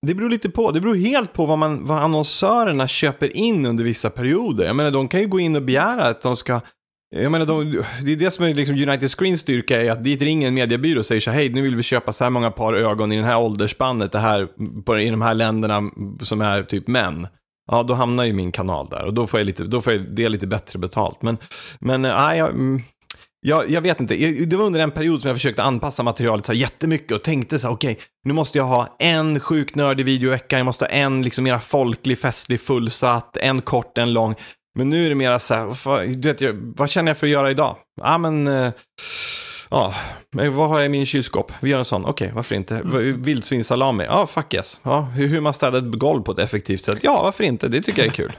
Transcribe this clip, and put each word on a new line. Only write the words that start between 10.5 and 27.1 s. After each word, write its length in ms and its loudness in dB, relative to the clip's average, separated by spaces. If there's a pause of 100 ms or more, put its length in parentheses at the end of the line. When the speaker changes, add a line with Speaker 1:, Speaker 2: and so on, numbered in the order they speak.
Speaker 1:
mediebyrå 460 2
och 60 0
säger 160 2
så 100 -2
här: 60 2
"Hej, 120 2
nu 120 0
vill 140 2
vi 80 0
köpa 300 0
så 100 0
här 80 2
många 200 2
par 220 0
ögon 380 2
i 40 2
den 100 0
här 120 4
åldersspannet, 760 0
det 80 0
här, 280 2 (380)
på, 140 2
i 100 2
de 120 0
här 120 2
länderna 580 0 (300)
som 200 -2
är 220 0
typ 240 -4
män." 400 -2 (440)
Ja, 120 2
då 100 0
hamnar 300 2
ju 100 0
min 180 -2
kanal 380 -4
där 160 -8
och 80 -4
då 140 0
får 120 0
jag 60 2
lite, 180 -4
då 180 -2
får 120 2
jag 220 -4
det 140 2
lite 180 -4
bättre 320 -6
betalt. 420 -4
Men, 160 -2 (420)
men, 260 0
eh, 100 0
nej, 220 2
jag, 120 2
mm, 320 -2 (600)
jag, 280 0
jag 120 2
vet 180 0
inte. 240 0
Jag, 260 0
det 60 2
var 100 2
under 140 0
en 120 0
period 300 0
som 60 -2
jag 100 0
försökte 260 -2
anpassa 400 0
materialet 420 0
så 60 -2
här 80 0
jättemycket 520 -2